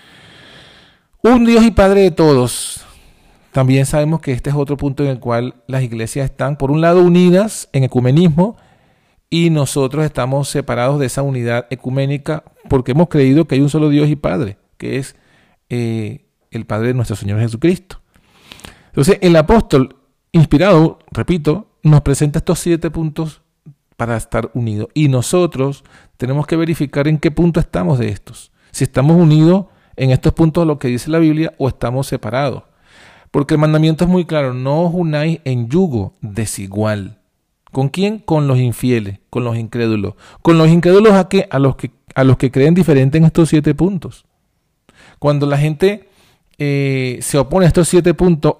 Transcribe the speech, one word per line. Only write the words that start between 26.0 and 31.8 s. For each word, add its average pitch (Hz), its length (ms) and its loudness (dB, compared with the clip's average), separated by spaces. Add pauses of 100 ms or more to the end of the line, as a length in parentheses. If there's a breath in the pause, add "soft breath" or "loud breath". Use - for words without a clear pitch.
tenemos 139 320 -4
que 170 80 -4
verificar 151 540 -2
en 156 80 0
qué 165 120 -2
punto 165 300 0
estamos 165 400 -2
de 110 80 -4
estos. - 460 -14 (180)
Si - 140 -4
estamos 147 320 2
unidos 165 480 4 (320 soft breath)
en 131 140 0
estos 143 220 0
puntos 165 300 0
a - 20 0
lo 147 140 -2
que 135 80 -6
dice 123 240 -6
la 165 80 0
Biblia 156 380 0
o 135 100 -2
estamos 123 400 -6